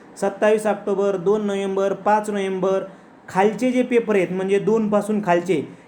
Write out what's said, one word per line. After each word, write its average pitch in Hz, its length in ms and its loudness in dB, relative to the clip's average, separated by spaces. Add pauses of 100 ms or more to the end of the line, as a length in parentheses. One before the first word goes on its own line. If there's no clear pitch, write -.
(220)
सत्तावीस 214 460 0
ऑक्टोबर, 202 480 -2
दोन 202 300 0
नोव्हेंबर, 196 480 -2
पाच 208 360 0
नोव्हेंबर, 190 540 -2 (460)
खालचे 214 420 2
जे 247 120 2
पेपर 233 320 2
आहेत, 180 160 2
म्हणजे 190 280 0
दोनपासून 208 680 0
खालचे, 175 520 0 (100)